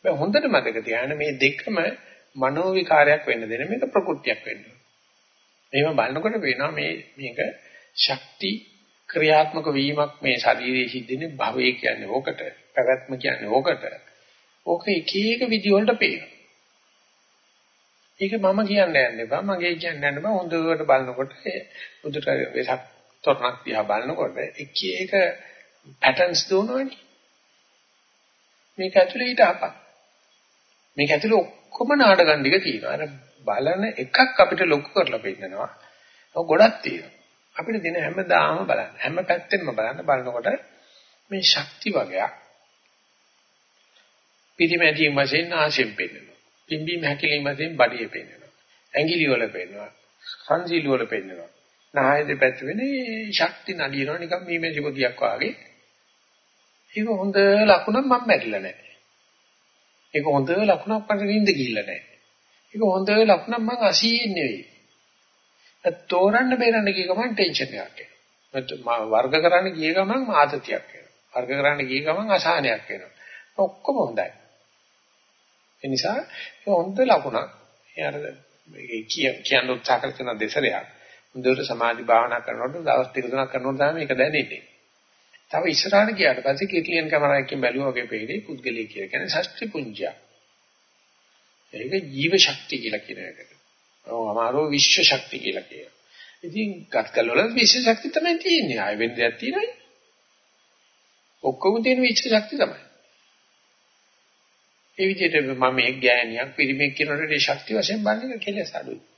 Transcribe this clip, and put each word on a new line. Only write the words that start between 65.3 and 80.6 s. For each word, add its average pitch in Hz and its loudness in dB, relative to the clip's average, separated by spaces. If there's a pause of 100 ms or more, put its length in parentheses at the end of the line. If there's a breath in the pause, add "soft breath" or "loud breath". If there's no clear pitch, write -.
ඒත් 131 0
තෝරන්න 214 4
බේරන්න 226 2
ගිය 185 -2
ගමන් 220 0
ටෙන්ෂන් 165 -2
එකක් 95 -12
එනවා. - -20 (380)
නැත්නම් 135 -8
මම 117 -2
වර්ග 123 4
කරන්න 175 4
ගිය 160 -2
ගමන් 196 0
ආතතියක් 147 2 (220)
එනවා. - -20 (220)
වර්ග 123 -6
කරන්න 143 0
ගිය 131 -4
ගමන් 175 -2
අසහනයක් 160 0
එනවා. 101 -14 (420 loud breath)
ඔක්කොම 202 -2
හොඳයි. 120 -2 (1500)
ඒ 139 -8
නිසා 160 -2
ඒක - -12
හොඳ 190 0
ලකුණක්. 165 2 (400)
ඒ - -8
අර 71 -6 (520)
මේ 110 -12
කිය-, 135 -2
කියන්න 127 2
උත්සාහ 123 0
කරන 127 -6
දෙසරයක්. 110 -2 (400 soft breath)